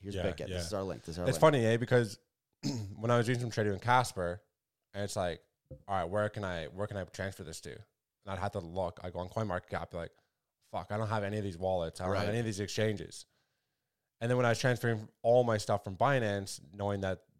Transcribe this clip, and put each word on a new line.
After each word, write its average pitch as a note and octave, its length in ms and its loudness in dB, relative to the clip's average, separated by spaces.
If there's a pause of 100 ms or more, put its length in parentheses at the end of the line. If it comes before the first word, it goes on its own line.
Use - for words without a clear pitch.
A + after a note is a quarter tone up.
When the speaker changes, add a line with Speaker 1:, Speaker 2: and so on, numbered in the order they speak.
Speaker 1:
Here's G2+ 140 -8
Speaker 2:
Yeah, F2+ 120 -4
Speaker 1:
BitGet. D#2 220 -4
Speaker 2:
yeah. F2+ 100 -6
Speaker 1:
This E2+ 80 -4
is F2 60 -6
our G2 100 -2
link. F2+ 220 -6
This D#2+ 120 -10
is - 20 -4
our F2+ 80 -2
Speaker 2:
It's - 80 2
Speaker 1:
link." D#3 60 -4
Speaker 2:
funny, D3 260 8
eh? A2+ 100 6
Because A#2 420 2 (400)
<clears throat> A2+ 380 -4
when A2+ 140 0
I A#2+ 80 6
was A2+ 80 2
doing A#2+ 140 2
some A#2+ 100 -4
trading G#2 220 0
with F#2+ 100 -6
Casper, G#2+ 580 2 (540)
and G2+ 100 -4
it's - 120 -6
like, F2+ 240 0 (480)
"All G2 80 0
right, E2+ 120 0
where G#2 200 0
can G#2 160 -6
I, F2 220 -4
where F#2 200 -6
can G#2 100 -8
I F#2+ 80 -4
transfer F#2+ 400 -8
this D#2 180 -12
to?" - 100 -12
And - 80 -16 (480)
I'd G2 100 -6
have G2 140 -2
to G2+ 80 -4
look. F2 420 -4
I F2+ 80 -8
go F2 80 -8
on F2+ 100 -6
CoinMarketCap, F#2 600 -4
be F2 60 -10
like, E2+ 160 -8 (600)
"Fuck, G2+ 180 -6
I G#2 60 -2
don't G#2+ 120 -2
have G#2+ 160 0
any G#2 140 -2
of G#2 60 -2
these F2+ 140 -6
wallets. F2+ 420 -2
I F#2 60 -2
don't F#2+ 80 2
have G2+ 100 0
Speaker 1:
Right. G2+ 60 0
Speaker 2:
any A2 100 0
of A#2 60 -2
these G#2 140 -4
exchanges." G#2 640 -4 (960)
And A#2 100 0
then B2+ 60 4
when B2 100 4
I A#2 40 6
was A2+ 80 2
transferring A#2 500 0 (140)
all A#2+ 220 8
my A2+ 140 4
stuff G#2 260 0
from F#2+ 120 -6
Binance, A2 640 2 (120)
knowing G2+ 300 -2
that F#2+ 200 -2 (180)